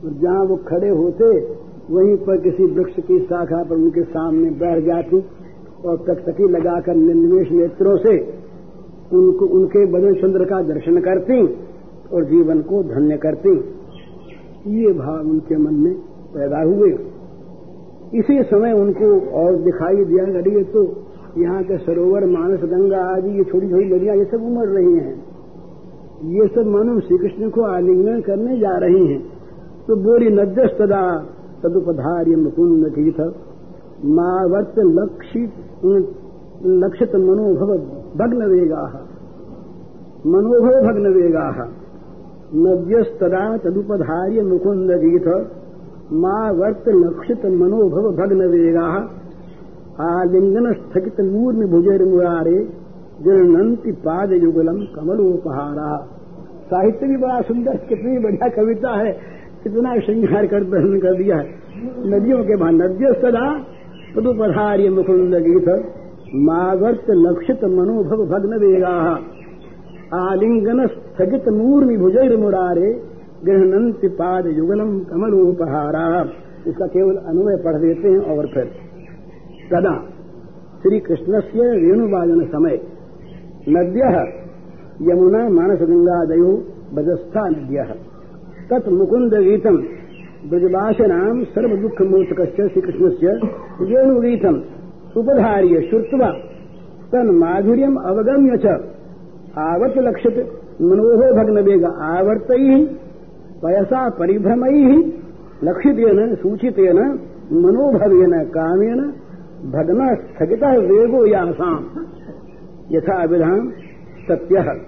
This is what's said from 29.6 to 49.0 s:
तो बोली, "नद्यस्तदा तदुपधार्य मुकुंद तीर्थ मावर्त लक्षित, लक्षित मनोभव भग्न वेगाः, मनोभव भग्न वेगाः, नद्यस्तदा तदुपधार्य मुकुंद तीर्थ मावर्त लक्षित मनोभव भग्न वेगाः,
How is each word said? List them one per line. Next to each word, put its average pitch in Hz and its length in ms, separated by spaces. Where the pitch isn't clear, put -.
तो 220 80
बोली, 226 340
"नद्यस्तदा 196 720
तदुपधार्य 165 720
मुकुंद 160 520
तीर्थ 151 320
मावर्त 285 720
लक्षित, 202 760
लक्षित - 500
मनोभव 196 560
भग्न 233 280
वेगाः, 165 480
मनोभव 233 520
भग्न 208 320
वेगाः, 160 440
नद्यस्तदा 185 1000
तदुपधार्य 190 840
मुकुंद 185 500
तीर्थ 170 360
मावर्त 196 760
लक्षित 190 580
मनोभव 190 640
भग्न 190 360
वेगाः, 170 480